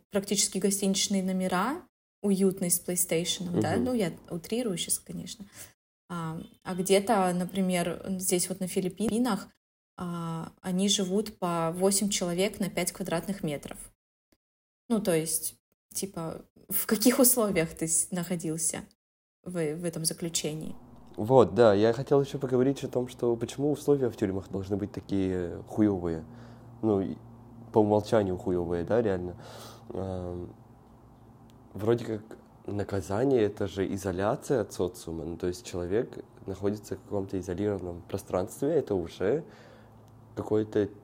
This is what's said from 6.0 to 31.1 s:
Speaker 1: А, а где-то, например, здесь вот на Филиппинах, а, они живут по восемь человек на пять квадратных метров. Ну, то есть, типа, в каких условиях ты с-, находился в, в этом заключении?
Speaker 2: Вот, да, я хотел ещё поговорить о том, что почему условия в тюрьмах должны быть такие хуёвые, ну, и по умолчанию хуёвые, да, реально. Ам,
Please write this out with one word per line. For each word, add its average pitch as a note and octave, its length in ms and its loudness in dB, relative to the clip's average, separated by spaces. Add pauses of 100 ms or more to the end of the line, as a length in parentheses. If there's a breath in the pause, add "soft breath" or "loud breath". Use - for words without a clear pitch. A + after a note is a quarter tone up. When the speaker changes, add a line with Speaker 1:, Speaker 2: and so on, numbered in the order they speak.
Speaker 1:
А, E3 300 -6 (240)
а F#3 120 -6
где-то, F#3+ 580 4
например, F3+ 720 0 (160)
здесь F3+ 300 0
вот F#3 120 -6
на F#3 60 -2
Филиппинах, G#3 840 0 (480)
а, E3+ 640 -6
они F#3 280 2
живут G3+ 500 0
по E3+ 340 0
восемь G3 360 2
человек F#3+ 520 0
на F3 80 0
пять F3 240 -2
квадратных F3+ 500 -4
метров. D3 360 -6 (1120)
Ну, A3 120 2
то F#3 140 2
есть, - 400 -2 (380)
типа, F3 520 -8 (240)
в - 180 -2
каких A3+ 320 4
условиях G#3 560 4
ты D#3+ 120 -2
с-, - 240 0
находился E3 760 -4 (600)
в, F3+ 80 -8 (220)
в F3 100 -8
этом D#3+ 200 -4
заключении? D#3+ 720 -4 (420)
Speaker 2:
Вот, G#2+ 380 8
да, A2+ 180 10
я G#2+ 200 6
хотел C#3 280 4
ещё C#3 180 -6
поговорить C3 440 2
о B2+ 40 -6
том, B2 200 -2
что A#2+ 280 0
почему C3+ 360 -2
условия C#3 380 2
в G2+ 60 -6
тюрьмах F#2+ 340 -2
должны G2 280 -4
быть G2 140 -4
такие F#2 760 -2
хуёвые, F2 560 2 (580 loud breath)
ну, G#2 200 4
и - 140 -4 (580)
по A2+ 60 8
умолчанию G#2 580 4
хуёвые, F2 480 -2
да, G#2 160 2
реально. F2+ 340 -2 (540 loud breath)
Ам, F2+ 600 -6 (1200)